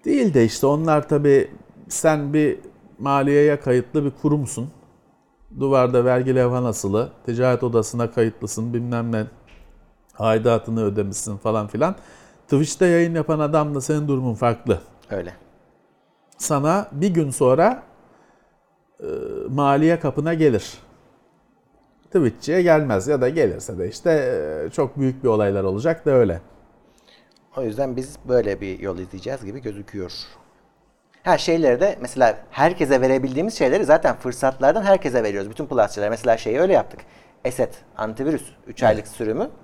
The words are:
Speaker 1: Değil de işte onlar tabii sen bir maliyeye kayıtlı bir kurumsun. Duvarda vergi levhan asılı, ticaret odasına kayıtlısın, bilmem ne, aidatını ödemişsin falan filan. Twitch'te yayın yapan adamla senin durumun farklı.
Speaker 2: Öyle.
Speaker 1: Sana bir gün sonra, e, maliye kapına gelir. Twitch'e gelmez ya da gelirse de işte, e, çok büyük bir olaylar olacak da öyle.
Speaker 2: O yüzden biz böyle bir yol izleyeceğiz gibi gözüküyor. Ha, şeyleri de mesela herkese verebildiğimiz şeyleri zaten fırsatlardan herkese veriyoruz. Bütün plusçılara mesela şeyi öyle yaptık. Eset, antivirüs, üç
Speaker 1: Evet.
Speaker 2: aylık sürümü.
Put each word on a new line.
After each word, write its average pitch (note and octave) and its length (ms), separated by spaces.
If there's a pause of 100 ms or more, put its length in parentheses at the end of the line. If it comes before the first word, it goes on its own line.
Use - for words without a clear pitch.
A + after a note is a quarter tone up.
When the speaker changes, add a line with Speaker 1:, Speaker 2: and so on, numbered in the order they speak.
Speaker 1:
Değil A#3+ 300
de B2 100
işte A2+ 220
onlar D3+ 420
tabii C#3+ 420 (380)
sen D3 440
bir D3+ 260 (400)
maliyeye C#3+ 640
kayıtlı B2+ 440
bir C#3 60
kurumsun. C#3+ 600 (880)
Duvarda B2+ 440
vergi B2+ 300
levhan B2+ 300
asılı, G#2+ 460 (160)
ticaret B2 360
odasına A#2 480
kayıtlısın, A2+ 640
bilmem A#2 380
ne, A2 120 (920)
aidatını A2+ 680
ödemişsin G2+ 520
falan A2 300
filan. D3 300 (520)
Twitch'te D3 380
yayın E3+ 280
yapan D#3 260
adamla D3+ 400
senin D3+ 280
durumun B2+ 260
farklı. A2+ 460 (300)
Speaker 2:
Öyle. F2+ 220 (1040)
Speaker 1:
Sana D#3+ 540
bir D3 220
gün D#3 160
sonra, D3+ 520 (1160)
e, - 60 (420)
maliye C#3+ 520
kapına D3+ 340
gelir. D3 380 (1300)
Twitch'e D#3+ 560
gelmez C#3+ 460
ya C#3+ 120
da B2 80
gelirse A#2+ 500
de F2+ 100
işte, C#3 220 (560)
e, E2 40
çok C#3 280
büyük C3 260
bir B2+ 40
olaylar G2+ 360
olacak A2+ 420
da D3+ 40
öyle. A2 300 (1160)
Speaker 2:
O C3+ 60
yüzden B2 340
biz C3 200 (120)
böyle G#2 320
bir F#2+ 180
yol F#2 200
izleyeceğiz G2 460
gibi A2 180
gözüküyor. G2+ 500 (1120)
Ha, F3 140
şeyleri D#3 420
de G3 200
mesela B2 380 (120)
herkese C#3+ 500
verebildiğimiz C3 580
şeyleri D#3+ 260
zaten D3 320
fırsatlardan C3+ 680
herkese F#3 400
veriyoruz. G2+ 280
Bütün C#3+ 160
plusçılara G#2 440
mesela A2+ 260
şeyi A2+ 240
öyle F#3+ 120
yaptık. - 280 (440)
Eset, B2+ 300 (220)
antivirüs, B2+ 460 (240)
üç - 160
Speaker 1:
Evet. A#2 80
Speaker 2:
aylık G#2+ 180
sürümü. A#2 400 (160)